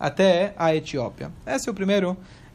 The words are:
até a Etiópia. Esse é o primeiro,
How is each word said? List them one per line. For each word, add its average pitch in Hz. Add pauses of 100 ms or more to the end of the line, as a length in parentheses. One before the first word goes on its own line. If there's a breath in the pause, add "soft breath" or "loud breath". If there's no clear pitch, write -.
até 185
a 165
Etiópia. 143 (160)
Esse 269
é 240
o -
primeiro, 190 (380 loud breath)